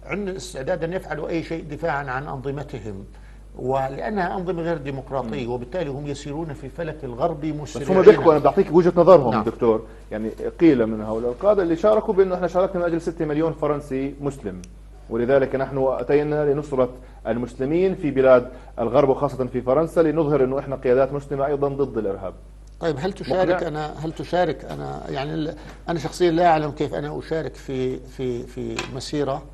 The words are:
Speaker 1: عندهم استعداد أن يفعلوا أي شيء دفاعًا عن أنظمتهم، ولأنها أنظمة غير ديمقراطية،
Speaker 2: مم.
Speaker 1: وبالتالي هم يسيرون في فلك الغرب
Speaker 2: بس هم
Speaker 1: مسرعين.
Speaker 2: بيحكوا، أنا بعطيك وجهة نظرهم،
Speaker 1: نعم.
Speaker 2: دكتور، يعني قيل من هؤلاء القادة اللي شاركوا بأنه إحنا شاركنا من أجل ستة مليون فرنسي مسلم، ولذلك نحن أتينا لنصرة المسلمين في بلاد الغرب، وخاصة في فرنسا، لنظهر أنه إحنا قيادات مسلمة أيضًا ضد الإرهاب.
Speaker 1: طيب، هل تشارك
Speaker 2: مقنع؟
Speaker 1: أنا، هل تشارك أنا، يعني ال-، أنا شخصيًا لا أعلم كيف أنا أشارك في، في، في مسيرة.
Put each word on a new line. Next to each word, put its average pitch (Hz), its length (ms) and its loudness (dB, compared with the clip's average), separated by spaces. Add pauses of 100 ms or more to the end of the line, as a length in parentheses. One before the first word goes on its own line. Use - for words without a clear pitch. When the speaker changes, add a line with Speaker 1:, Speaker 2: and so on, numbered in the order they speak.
Speaker 1:
عندهم 190 300 -6
استعداد 165 480 -6
أن 165 80 -4
يفعلوا 160 360 -6
أي 165 140 -2
شيء 160 280 -8
دفاعًا 143 400 -4
عن 135 160 -6
أنظمتهم، 131 760 -8 (540)
ولأنها 139 760 -2
أنظمة 175 260 -4
غير 165 140 -2
ديمقراطية، 135 720 -6
Speaker 2:
مم. 120 60 -4
Speaker 1:
وبالتالي 139 380 -6
هم 143 160 -8
يسيرون 147 460 -8
في 135 160 -12
فلك 156 360 -10
الغرب 143 360 -2
Speaker 2:
بس 160 60 -6
هم 151 140 -4
Speaker 1:
مسرعين. 151 420 2
Speaker 2:
بيحكوا، 175 300 8
أنا 151 80 4
بعطيك 151 320 4
وجهة 170 240 6
نظرهم، 160 340 8
Speaker 1:
نعم. 110 140 0
Speaker 2:
دكتور، 113 380 2 (280)
يعني 110 200 -4 (300)
قيل 135 260 6
من 110 140 -4
هؤلاء 113 300 -2
القادة 196 320 2
اللي 165 140 0
شاركوا 214 380 2
بأنه 185 200 4
إحنا 180 140 -2
شاركنا 180 320 0
من 175 60 0
أجل 165 140 0
ستة 160 240 -4
مليون 151 280 0
فرنسي 139 680 -4
مسلم، 110 420 -8 (480)
ولذلك 123 440 2
نحن 135 340 0
أتينا 147 640 2
لنصرة 139 360 0 (380)
المسلمين 135 680 0
في 147 160 -4
بلاد 127 380 6 (300)
الغرب، 120 300 4
وخاصة 131 380 0
في 123 140 -4
فرنسا، 151 400 2
لنظهر 151 440 4
أنه 131 140 -2
إحنا 139 180 -6
قيادات 131 360 2
مسلمة 139 340 -4
أيضًا 143 220 0
ضد 135 300 -2
الإرهاب. 95 360 -4 (460)
Speaker 1:
طيب، 160 180 -2
هل 185 140 -2
تشارك 180 420 0
Speaker 2:
مقنع؟ 170 140 -2
Speaker 1:
أنا، 151 300 -6
هل 160 140 -6
تشارك 165 520 -2
أنا، 139 440 -10
يعني 147 260 -6
ال-، 160 200 -4 (340)
أنا 165 100 -2
شخصيًا 165 320 2
لا 170 160 4
أعلم 156 240 4
كيف 147 240 -4
أنا 151 240 -6
أشارك 147 360 -6
في، 131 420 -4
في، 127 460 -6
في 120 340 -8 (180)
مسيرة. 139 480 -4 (120)